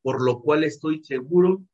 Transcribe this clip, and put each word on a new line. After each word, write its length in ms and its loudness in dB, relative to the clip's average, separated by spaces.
por 240 -4
lo 160 0
cual 220 2
estoy 400 -6
seguro 600 0